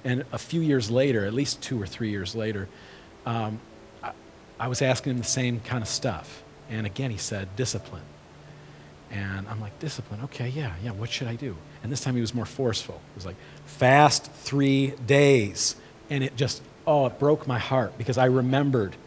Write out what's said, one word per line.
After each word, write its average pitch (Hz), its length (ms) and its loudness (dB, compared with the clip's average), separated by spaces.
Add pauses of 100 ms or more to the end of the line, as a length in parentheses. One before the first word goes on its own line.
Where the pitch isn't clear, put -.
And 127 280 -2
a 110 60 -6
few 165 240 -4
years 135 280 2
later, 120 360 2
at 104 80 -4
least 135 280 -2
two 120 200 -4
or 98 40 -4
three 107 240 -6
years 95 240 -6
later, 107 360 -4 (560)
um, 110 340 -4 (420)
I, - 100 -12 (460)
I 123 120 -6
was 123 120 -2
asking 131 300 0
him 127 60 -2
the 113 80 -4
same 120 360 -2
kind 123 200 -4
of 104 80 -6
stuff. - 540 -6 (260)
And 110 160 -6
again, 123 260 -6
he 104 60 -8
said, 95 400 -8
"Discipline." 95 460 -6 (1080)
And 98 380 -6
I'm 110 100 -6
like, 104 200 -10
"Discipline, 120 460 -8
okay, 123 220 -8
yeah, 127 340 -6
yeah, 117 100 -6
what 104 180 -8
should - 180 -6
I 117 80 -4
do?" 117 220 -8 (260)
And 113 80 -6
this 139 80 -4
time 127 160 -2
he 120 60 2
was 110 120 -2
more 117 120 -2
forceful. 107 560 -4 (120)
He - 40 -18
was 92 80 -14
like, 90 100 -10 (300)
"Fast 139 680 6
three 135 600 2 (120)
days." 131 680 4 (340)
And 139 140 -2
it 135 140 -6
just, 127 240 -2 (240)
oh, 147 220 4
it - 120 -6
broke 151 260 4
my 123 140 0
heart, - 380 0
because 120 200 -2
I 127 80 6
remembered 127 680 2 (120)